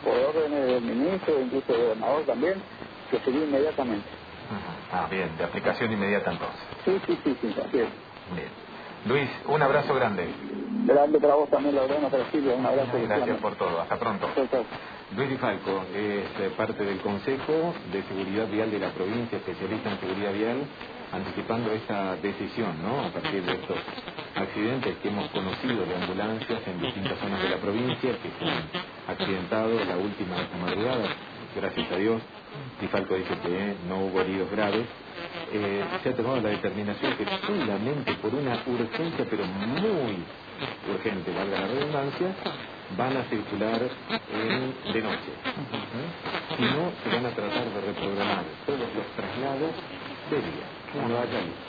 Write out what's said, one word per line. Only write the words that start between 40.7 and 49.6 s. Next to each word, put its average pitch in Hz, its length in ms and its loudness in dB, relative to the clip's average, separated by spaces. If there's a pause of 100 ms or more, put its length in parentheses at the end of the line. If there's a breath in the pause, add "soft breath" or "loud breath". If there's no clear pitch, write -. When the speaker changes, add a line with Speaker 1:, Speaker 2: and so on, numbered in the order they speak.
Speaker 2:
urgente, 95 440 -2
valga 95 260 0
la 98 60 -2
redundancia, 143 600 0 (680)
van 131 200 2
a 120 80 0
circular 107 560 0
en, 127 1120 -2
de - 100 4
noche. 175 300 -4
¿Eh? 160 1200 -6
Si - 60 2
no, 175 300 2 (100)
se 120 140 -2
van 123 100 0
a 117 40 0
tratar 104 340 -2
de 101 160 -2
reprogramar 98 640 0 (220)
todos 127 280 0
los 104 120 -2 (100)
traslados 135 560 -2 (580)